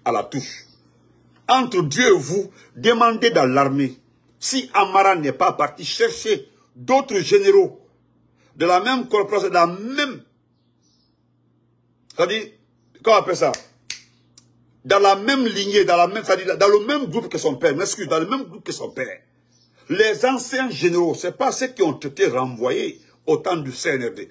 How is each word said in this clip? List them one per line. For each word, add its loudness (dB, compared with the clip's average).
à -2
la -2
touche. -12
Entre 2
Dieu 0
et 6
vous, -4
demandez 2
dans 2
l'armée 0
si -4
Amara 4
n'est -2
pas 0
parti -4
chercher -2
d'autres 0
généraux 4
de -2
la 4
même -2
corporation, 0
de -4
la 6
même, -6
c'est-à-dire, 0
comment 6
on 6
appelle -4
ça ? 0
Dans 2
la 6
même 0
lignée, 2
dans 4
la 4
même, -6
c'est-à-dire -2
dans 4
le 4
même -2
groupe -6
que -8
son -2
père, 0
m'excuse, -6
dans 0
le -2
même -4
groupe -20
que -10
son -12
père. -12
Les 0
anciens -4
généraux, 0
c'est -10
pas -2
ceux -4
qui -4
ont -2
été -4
renvoyés -4
au 2
temps -4
du -8
C -6
N -4
R -6
D. -16